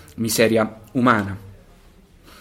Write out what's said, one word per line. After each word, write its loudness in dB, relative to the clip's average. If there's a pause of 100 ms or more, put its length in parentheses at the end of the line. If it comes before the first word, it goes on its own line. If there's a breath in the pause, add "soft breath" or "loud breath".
(160 loud breath)
miseria 0 (120)
umana. 0 (1040 loud breath)